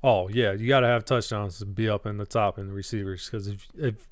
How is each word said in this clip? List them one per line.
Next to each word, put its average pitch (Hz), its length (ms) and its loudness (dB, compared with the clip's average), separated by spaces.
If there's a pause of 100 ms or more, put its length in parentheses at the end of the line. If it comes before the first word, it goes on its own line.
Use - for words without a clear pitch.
Oh, 104 260 4
yeah. 110 220 2
You 104 160 -2
gotta 131 200 6
have 117 180 2
touchdowns 104 540 -2
to 101 80 -8
be 107 200 0
up 104 200 0
in 104 100 -4
the 101 80 -6
top 104 320 0
in 98 120 -8
the 98 40 -8
receivers, 98 560 -6
'cause 104 160 -6
if, 101 220 -8 (100)
if 120 340 -2